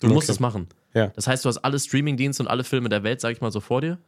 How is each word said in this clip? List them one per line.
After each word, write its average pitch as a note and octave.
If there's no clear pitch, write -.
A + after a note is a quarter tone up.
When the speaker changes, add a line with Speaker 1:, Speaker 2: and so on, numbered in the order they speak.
Speaker 1:
Du B2
Speaker 2:
Okay. A#2
Speaker 1:
musst D3+
es -
machen. G#2+
Speaker 2:
Ja. A2
Speaker 1:
Das G#2+
heißt, C3
du C3+
hast A#2
alle C#3
Streamingdienste C#3
und -
alle B2
Filme B2
der G#2
Welt, A#2+
sag A#2
ich A2+
mal, A2+
so G#2
vor B2
dir, E3